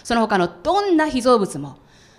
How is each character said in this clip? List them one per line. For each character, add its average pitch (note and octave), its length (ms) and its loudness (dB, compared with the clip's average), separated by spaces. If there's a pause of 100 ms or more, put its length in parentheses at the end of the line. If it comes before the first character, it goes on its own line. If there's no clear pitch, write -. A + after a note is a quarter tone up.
そ A#3 120 -2
の A#3 60 2
他 G#3+ 180 2
の F3 100 0 (140)
ど F#4 180 0
ん F#4+ 160 2
な D#4 100 2
被 B3+ 140 -4
造 B3 160 4
物 F3+ 220 -4
も C#3 180 -12 (400)